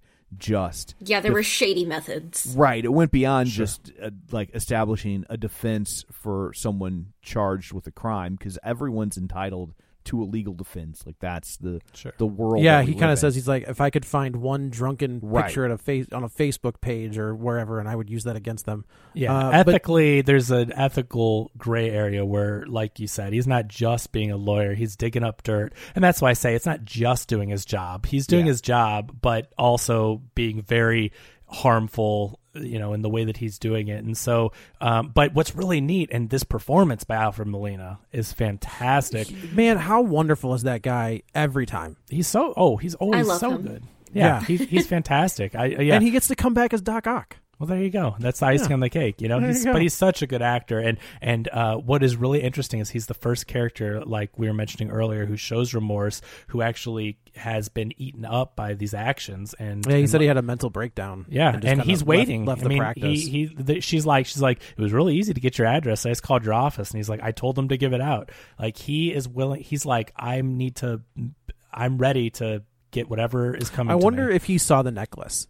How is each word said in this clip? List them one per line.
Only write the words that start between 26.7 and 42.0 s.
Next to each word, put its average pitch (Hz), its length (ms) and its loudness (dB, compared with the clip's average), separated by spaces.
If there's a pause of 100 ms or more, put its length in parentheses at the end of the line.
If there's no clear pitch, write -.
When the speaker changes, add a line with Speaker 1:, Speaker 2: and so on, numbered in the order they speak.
Speaker 3:
just 117 440 0
doing 104 200 0
his 101 160 -4
job. 92 420 -6
He's 139 220 -2
doing 175 180 6
Speaker 1:
Yeah. 147 60 6
Speaker 3:
his 120 80 -2
job, 110 600 0
but 117 380 0
also 117 640 2 (140)
being 110 260 -2
very 113 480 2 (380)
harmful, 107 920 0 (160)
you 120 240 -8
know, 104 140 -4
in 107 100 -4
the 107 60 -2
way 113 160 0
that 110 120 -4
he's 110 220 -8
doing 110 300 -2
it. 107 160 -6
And 110 120 -6
so, 117 360 2 (280)
um, 117 340 0
but 147 200 4
what's 156 200 2
really 180 260 0
neat, 160 320 0
and 120 180 -2
this 131 140 0
performance 135 600 2
by 113 120 -2
Alfred 110 320 -2
Molina 98 500 -6 (140)
is 113 200 -4
fantastic. 117 960 -2 (240)
Speaker 4:
Man, 226 240 6
how 196 260 4
wonderful 151 520 2
is 117 100 -2
that 123 180 -2
guy 117 400 0 (120)
every 139 320 2
time? 82 300 -8 (140)